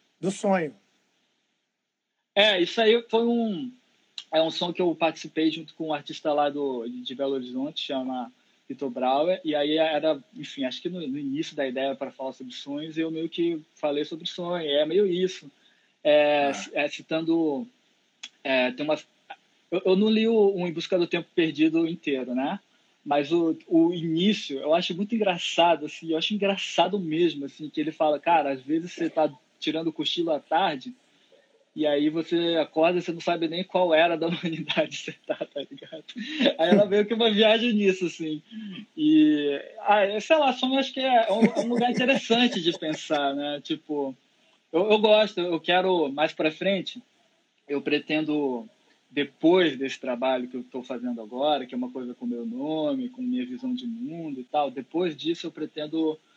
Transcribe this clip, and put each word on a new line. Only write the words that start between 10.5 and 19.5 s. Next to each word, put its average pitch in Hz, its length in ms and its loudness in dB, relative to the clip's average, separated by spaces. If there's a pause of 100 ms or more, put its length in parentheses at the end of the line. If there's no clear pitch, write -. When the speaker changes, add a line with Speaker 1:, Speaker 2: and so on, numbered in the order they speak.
Speaker 2:
acho 127 160 -8
que 180 80 -6
no, 175 180 -8
no 135 120 -6
início 147 360 -6
da 143 120 -2
ideia 131 280 -4
para 135 160 -8
falar 131 220 -10
sobre 127 200 -16
sonhos, 151 440 -10
eu 160 140 -2
meio 160 180 -6
que 170 320 -2 (140)
falei 147 300 -2
sobre 160 200 -10
sonho, 175 420 -6
é 143 180 2
meio 180 200 2
isso. 180 460 -2 (520)
É, 147 460 4
Speaker 1:
Ah. 139 40 0
Speaker 2:
c-, - 200 -10
é, 143 140 0
citando, 160 800 -2 (760)
é, 127 280 2
tem 147 140 -6
uma, 151 120 0 (760)